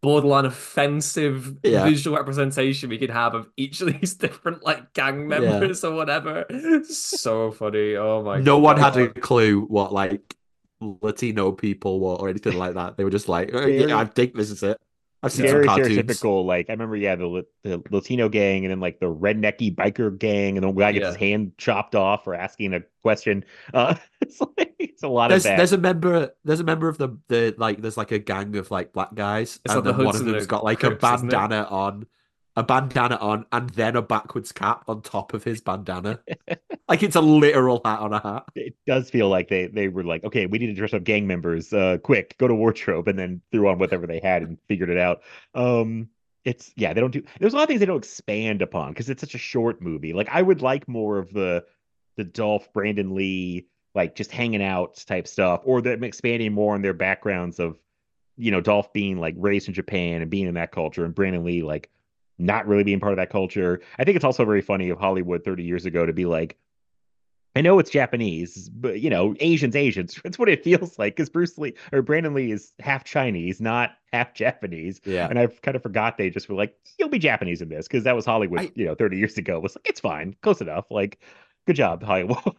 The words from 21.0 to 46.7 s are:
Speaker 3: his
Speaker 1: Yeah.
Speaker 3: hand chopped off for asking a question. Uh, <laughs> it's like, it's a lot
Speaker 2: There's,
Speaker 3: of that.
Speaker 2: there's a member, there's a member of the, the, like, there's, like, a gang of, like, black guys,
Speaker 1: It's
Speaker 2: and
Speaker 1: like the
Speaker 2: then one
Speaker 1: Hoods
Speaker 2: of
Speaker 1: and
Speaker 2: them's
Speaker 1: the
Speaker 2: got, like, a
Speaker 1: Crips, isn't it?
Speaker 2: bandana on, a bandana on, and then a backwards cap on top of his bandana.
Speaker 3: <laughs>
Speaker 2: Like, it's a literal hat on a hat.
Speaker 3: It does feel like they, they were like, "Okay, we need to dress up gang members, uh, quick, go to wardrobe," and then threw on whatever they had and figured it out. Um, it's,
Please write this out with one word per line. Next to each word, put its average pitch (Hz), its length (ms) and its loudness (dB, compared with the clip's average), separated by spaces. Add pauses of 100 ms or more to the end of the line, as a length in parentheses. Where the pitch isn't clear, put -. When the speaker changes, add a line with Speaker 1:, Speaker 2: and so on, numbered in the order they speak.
Speaker 3:
his 87 100 -4
Speaker 1:
Yeah. - 40 -6
Speaker 3:
hand 104 380 0
chopped 107 380 -2
off 101 260 2
for 90 140 -6
asking 95 380 -6
a 87 80 -2 (200)
question. 107 420 0 (300)
Uh, 127 220 4 (120)
<laughs> - 120 -10
it's - 200 -6
like, - 380 -4
it's - 240 -10
a 151 60 -4
lot 120 220 4
Speaker 2:
There's, 190 140 6
Speaker 3:
of - 60 4
that. 98 60 4
Speaker 2:
there's 175 160 6
a 196 60 4
member, 170 520 2 (140)
there's 160 160 0
a 170 40 -2
member 160 240 0
of 156 100 -4
the, 131 280 -4
the, 117 320 2
like, 107 240 0
there's, 110 140 -6
like, 110 160 -4
a 107 80 0
gang 101 340 -4
of, 98 160 -6
like, 92 220 -6
black 95 240 -6
guys, 107 480 -4
Speaker 1:
It's 107 100 0
Speaker 2:
and - 100 0
Speaker 1:
like - 20 -
the 104 60 2
Speaker 2:
then 127 140 2
one 101 80 2
Speaker 1:
Hoods 110 60 0
Speaker 2:
of 127 80 -2
Speaker 1:
and 110 80 0
Speaker 2:
them's 104 100 -2
Speaker 1:
the - 40 -6
Speaker 2:
got, 107 120 -2
like, 110 220 0
a - 20 6
Speaker 1:
Crips, 110 180 0
isn't 120 240 2
it? 127 40 2
Speaker 2:
bandana 107 360 0
on, 98 380 -4 (480)
a 117 80 -2
bandana 127 540 2
on, 107 360 -2
and 120 180 -2
then 113 260 0
a 120 60 2
backwards 110 500 -4
cap 104 360 -2
on 110 140 -6
top - 320 -8
of 107 80 -6
his 113 180 -6
bandana. 95 680 -6
Speaker 3:
<laughs> - 0 - (600)
Speaker 2:
Like, 240 120 2
it's 185 140 2
a 170 40 6
literal 147 640 6
hat 107 160 0
on 107 140 -4
a 107 80 0
hat. 107 220 -8 (100)
Speaker 3:
It 120 200 -10 (120)
does 131 240 0
feel 110 180 4
like 92 220 2
they, 92 160 0
they 101 220 -2
were 92 160 -6
like, 85 200 -4
"Okay, 104 220 -2
we 98 100 -2
need 117 120 -2
to 107 40 -6
dress 101 220 -6
up 95 100 -2
gang 104 220 2
members, 85 440 -2
uh, 92 320 2
quick, 110 360 0
go 127 100 4
to 117 60 4
wardrobe," 104 540 0
and 98 100 0
then 90 240 -8 (100)
threw 104 160 4
on 92 100 2
whatever 90 280 0
they 82 140 -6
had 90 220 2
and 82 140 -10 (120)
figured 92 200 -2
it 87 80 2
out. 87 240 2 (340)
Um, 117 540 0 (380)
it's, - 300 -8